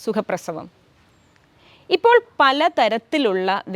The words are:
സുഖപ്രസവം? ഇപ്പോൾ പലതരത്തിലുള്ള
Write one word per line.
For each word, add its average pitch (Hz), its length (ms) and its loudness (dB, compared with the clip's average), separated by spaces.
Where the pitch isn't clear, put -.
സുഖപ്രസവം? 190 640 -6
ഇപ്പോൾ 466 260 4
പലതരത്തിലുള്ള 254 1080 0